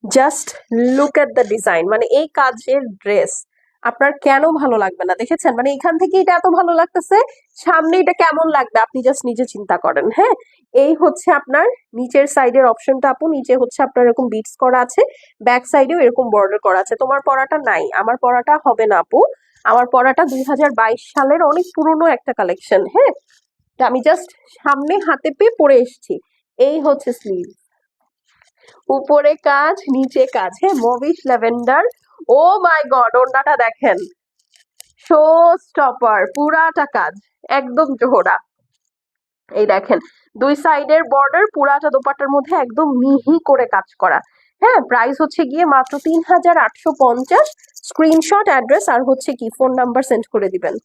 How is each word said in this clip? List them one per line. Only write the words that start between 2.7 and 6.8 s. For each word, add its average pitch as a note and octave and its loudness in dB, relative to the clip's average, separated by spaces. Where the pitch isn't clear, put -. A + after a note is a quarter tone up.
ড্রেস G3+ -2
আপনার C#4 0
কেন C#4 2
ভালো C4 0
লাগবে F#3 -6
না? F#3 0
দেখেছেন, D4+ -2
মানে B3+ 0
এখান E4 -2
থেকে F#4 -2
এটা F4+ 2
এত F4+ -2
ভালো F4 0
লাগতেছে, F4 0